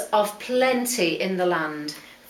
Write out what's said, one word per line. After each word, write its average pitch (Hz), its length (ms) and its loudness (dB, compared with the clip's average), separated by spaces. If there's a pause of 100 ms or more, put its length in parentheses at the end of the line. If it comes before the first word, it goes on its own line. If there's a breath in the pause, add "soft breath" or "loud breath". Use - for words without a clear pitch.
(120)
of 208 280 2
plenty 247 840 2
in 190 160 -2
the 180 80 2
land. 151 500 -2 (340 loud breath)